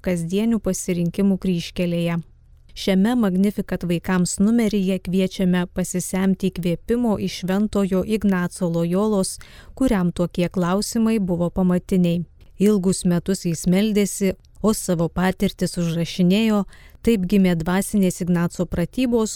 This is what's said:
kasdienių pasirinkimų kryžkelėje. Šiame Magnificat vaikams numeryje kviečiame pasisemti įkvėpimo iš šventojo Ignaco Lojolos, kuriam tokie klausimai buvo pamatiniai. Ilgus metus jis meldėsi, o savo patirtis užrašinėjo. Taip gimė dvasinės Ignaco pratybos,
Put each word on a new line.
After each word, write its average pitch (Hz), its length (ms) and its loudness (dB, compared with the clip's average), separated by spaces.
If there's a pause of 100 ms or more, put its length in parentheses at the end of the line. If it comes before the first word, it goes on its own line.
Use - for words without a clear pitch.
kasdienių 190 640 0
pasirinkimų 185 720 0
kryžkelėje. 170 840 -2 (600)
Šiame 196 360 2
Magnificat 196 680 0
vaikams 175 560 0
numeryje 202 640 2
kviečiame 185 640 0 (100)
pasisemti 185 720 -2
įkvėpimo 208 720 -2
iš - 220 -6
šventojo 190 640 0
Ignaco 190 680 0
Lojolos, 190 640 0 (420)
kuriam 196 400 2
tokie 175 320 -2
klausimai 202 720 0
buvo 175 300 0
pamatiniai. 180 720 2 (380)
Ilgus 190 440 2
metus 175 400 0
jis 170 240 -4
meldėsi, 196 640 2 (320)
o 214 80 2
savo 170 380 -2
patirtis 185 680 -2
užrašinėjo. 180 880 2 (400)
Taip 220 240 2
gimė 185 320 4
dvasinės 185 640 0
Ignaco 170 400 0
pratybos, 220 720 -2